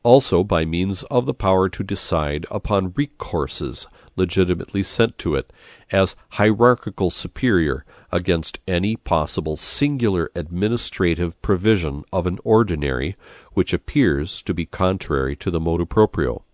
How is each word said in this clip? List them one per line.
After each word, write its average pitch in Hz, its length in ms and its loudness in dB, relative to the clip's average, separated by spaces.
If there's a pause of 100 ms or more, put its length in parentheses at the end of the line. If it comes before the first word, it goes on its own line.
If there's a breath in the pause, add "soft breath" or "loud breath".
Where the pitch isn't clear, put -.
Also 120 420 6
by 90 220 2
means 90 380 -2
of 127 240 0
the 135 60 -4
power 95 360 2
to - 140 -6
decide 78 680 -2
upon 98 400 -2
recourses 78 920 -6 (320 soft breath)
legitimately 92 680 0
sent 98 340 -2
to 82 160 -2
it 67 180 -4 (400 loud breath)
as 95 240 0 (160 soft breath)
hierarchical 107 800 2
superior 85 760 0 (260 soft breath)
against 87 560 -2
any 95 300 0
possible 78 580 -2
singular 117 800 -2
administrative 87 1040 -2
provision 90 680 0
of 90 160 -2
an 90 160 -2
ordinary 80 720 0 (380 loud breath)
which - 200 0
appears 85 680 0
to - 120 -4
be 82 120 -4
contrary 76 720 -2
to - 120 -6
the 82 100 -2
motu 82 260 0
proprio. 82 580 0 (100)